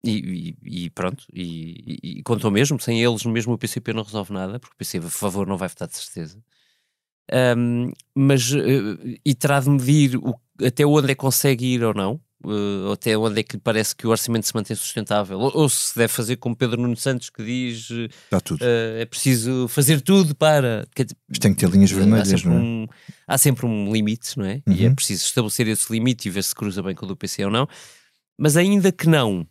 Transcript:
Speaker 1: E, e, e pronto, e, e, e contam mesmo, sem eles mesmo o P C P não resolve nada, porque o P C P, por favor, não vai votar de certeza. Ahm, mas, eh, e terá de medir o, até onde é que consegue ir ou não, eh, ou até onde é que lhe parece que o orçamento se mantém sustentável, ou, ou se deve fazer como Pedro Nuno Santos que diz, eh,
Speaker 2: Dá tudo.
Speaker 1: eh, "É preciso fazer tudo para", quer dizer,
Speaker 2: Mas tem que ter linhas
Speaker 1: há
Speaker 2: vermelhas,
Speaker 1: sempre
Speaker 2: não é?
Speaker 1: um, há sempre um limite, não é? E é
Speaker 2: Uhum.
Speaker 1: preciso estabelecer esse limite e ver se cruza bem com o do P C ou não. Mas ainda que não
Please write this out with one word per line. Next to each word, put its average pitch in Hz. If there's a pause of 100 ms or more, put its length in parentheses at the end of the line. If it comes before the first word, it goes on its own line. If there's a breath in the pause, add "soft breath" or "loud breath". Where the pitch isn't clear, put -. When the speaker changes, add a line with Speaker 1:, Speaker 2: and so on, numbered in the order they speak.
Speaker 1:
E, 90
e, 87
e 82
pronto, -
e, 82
e, -
e -
contam 110
mesmo, 131
sem 117
eles 117
mesmo 117
o 113
P -
C -
P 113
não 110
resolve 104
nada, 95
porque -
o -
P -
C -
P, 82
por 82
favor, 98
não 98
vai 92
votar 87
de -
certeza. 82 (960)
Ahm, 120 (240)
mas, 135
eh, 123
e 143
terá 143
de 135
medir 139
o, - (320)
até 143
onde 147
é 135
que -
consegue 135
ir 127
ou 110
não, 101 (260)
eh, 101
ou 101
até 110
onde 110
é -
que -
lhe -
parece 110
que -
o -
orçamento 113
se -
mantém 110
sustentável, 101
ou, 123
ou 151
se -
deve 117
fazer 120
como 120
Pedro 120
Nuno 120
Santos 127
que -
diz, 117
eh, 117 (240 soft breath)
Speaker 2:
Dá -
tudo. -
Speaker 1:
eh, 113
"É 117
preciso 123
fazer 143
tudo 185
para", 131
quer 135
dizer, - (100)
Speaker 2:
Mas -
tem 98
que -
ter 92
linhas 98
Speaker 1:
há 95
Speaker 2:
vermelhas, 113
Speaker 1:
sempre 180
Speaker 2:
não 170
é? 120
Speaker 1:
um, 117 (400 loud breath)
há 135
sempre 131
um 107
limite, 110
não 101
é? 110
E 98
é -
Speaker 2:
Uhum. 131
Speaker 1:
preciso 101
estabelecer 113
esse 110
limite 113
e -
ver 95
se -
cruza 101
bem 92
com 98
o -
do 95
P 98
C -
ou 98
não. 123 (760 soft breath)
Mas 151
ainda 190
que 165
não 110